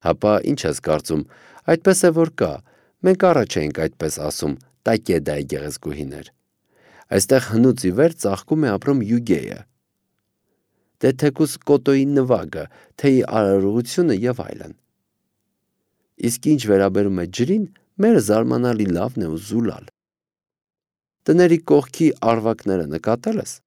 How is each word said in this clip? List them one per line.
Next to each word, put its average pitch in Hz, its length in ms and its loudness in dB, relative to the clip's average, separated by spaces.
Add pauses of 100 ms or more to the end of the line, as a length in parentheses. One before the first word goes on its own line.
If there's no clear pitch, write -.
Հապա 85 360 2
ի՞նչ 143 200 -4
ես 76 220 -4
կարծում, 78 400 -2 (460)
այդպես 175 300 2
է, 180 140 4
որ 165 200 2
կա։ 82 200 -4 (500)
Մենք 185 220 2
առաջ 151 320 2
էինք 76 240 -4
այդպես 78 380 -4
ասում, 76 360 -6 (260)
«Տակեդայի 80 680 -2
գեղեցկուհիներ»։ 73 800 -10 (840)
Այստեղ 127 320 2
հնուց 117 380 2
ի 92 120 -2
վեր 147 200 2
ծաղկում 131 500 -4
է 139 60 0
ապրում 123 340 0
Յուգեյը։ 98 580 -2 (1400)
Դե 127 100 4
թեկուզ 143 460 0
Կոտոյի 139 480 2
նվագը, 123 580 -2 (340)
թեյի 131 280 4
արարողությունը 107 920 0
և 123 220 -4
այլն։ - 360 -14 (1500)
Իսկ 120 260 -4
ինչ 151 160 2
վերաբերում 98 560 2
է 87 80 -4
ջրին, 147 380 -2 (340)
մերը 202 240 4
զարմանալի 113 640 0
լավն 98 380 -4
է 82 40 -6
ու 80 140 -8
զուլալ։ 107 440 -4 (1400)
Տների 170 320 6
կողքի 147 500 2 (120)
արվակները 110 680 0
նկատել 120 520 -4
ես։ - 120 -10 (140)